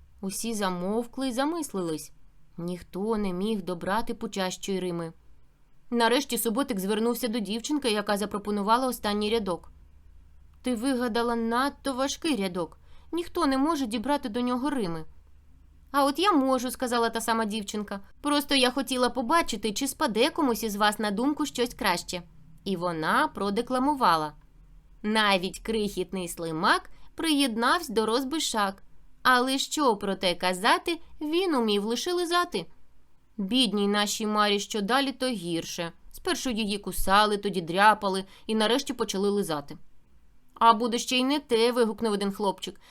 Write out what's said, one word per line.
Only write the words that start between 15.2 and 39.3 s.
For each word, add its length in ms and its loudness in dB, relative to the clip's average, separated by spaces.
"А 140 4
от 140 0
я 120 4
можу", — 400 2
сказала 380 0
та 120 -4
сама 240 0
дівчинка. 540 -6
"Просто 340 2
я 160 6
хотіла 380 0
побачити, 640 0
чи 160 -4
спаде 420 2
комусь 340 0
із 120 -4
вас 240 2
на 120 0
думку 340 0
щось 280 -2
краще". 480 -2
І 140 -2
вона 500 0
продекламувала. 1080 0
"Навіть 560 2
крихітний 680 -4
слимак 640 0
приєднавсь 720 0
до 160 0
розбишак. 800 -2
Але 340 4
що 380 2
про 200 -4
те 200 0
казати, 640 0
він 340 0
умів 300 2
лише 280 -2
лизати". 520 0
"Бідній 500 2
нашій 380 0
Марі 340 2
що 220 -4
далі, 300 2
то 160 -2
гірше. 640 -4
Спершу 380 -4
її 280 -2
кусали, 600 2
тоді 240 -2
дряпали 640 2
і 80 -2
нарешті 380 2
почали 360 -2
лизати". 480 -2